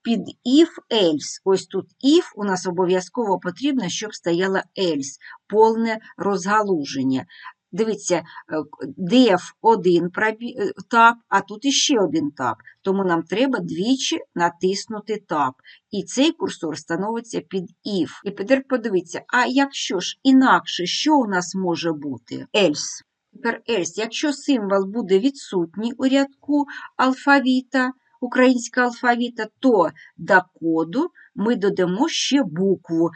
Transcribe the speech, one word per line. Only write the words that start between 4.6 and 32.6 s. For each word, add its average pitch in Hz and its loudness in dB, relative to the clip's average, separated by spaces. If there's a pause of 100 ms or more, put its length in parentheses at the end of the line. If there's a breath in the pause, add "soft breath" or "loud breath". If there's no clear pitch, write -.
«else», 156 -4 (300 loud breath)
повне 226 2 (180 loud breath)
розгалуження. 175 -2 (460 loud breath)
Дивіться, 190 -2
е, 160 -2 (260 loud breath)
к-, 156 -8 (100)
def 190 4 (200)
один 180 4
пробі-, 220 -4
е, 202 -2 (180)
таб, 233 6 (140)
а 196 2
тут 208 -10
іще 269 2
один 156 0
таб. 120 -4 (260 loud breath)
Тому 196 0
нам 170 0
треба 233 0
двічі 196 -2 (160)
натиснути 196 -2
таб. 143 -2 (380 soft breath)
І 196 -4
цей 285 2
курсор 156 -6
становиться 196 -6
під 185 -8 (220)
if. 185 -2 (140)
І 196 -8
тепер 254 0
подивіться, 208 -4
а 247 0
якщо 254 -2
ж - -8
інакше, 240 4
що 294 2
у 240 2
нас 185 -4
може 170 -2
бути? 139 -10
Else. 175 0 (300)
Тепер 233 -6
else. 175 -2
Якщо 233 -4
символ 196 0
буде 196 0
відсутній 208 -4
у 254 -4
рядку 277 0 (320 loud breath)
алфавіта, 262 2 (300)
українського 247 2
алфавіта, 240 -2 (120)
то 202 4 (280 loud breath)
до 170 2 (120)
коду 165 -2 (260 soft breath)
ми 226 0
додамо 190 0
ще 285 0
букву. 170 -2